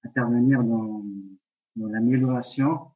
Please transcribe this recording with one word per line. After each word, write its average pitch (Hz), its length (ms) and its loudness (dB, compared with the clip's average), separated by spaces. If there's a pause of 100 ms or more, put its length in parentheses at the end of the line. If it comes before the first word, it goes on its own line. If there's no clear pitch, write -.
Intervenir 123 600 2
dans, 107 400 -2 (720)
dans 110 100 -6
l'amélioration 127 920 0 (180)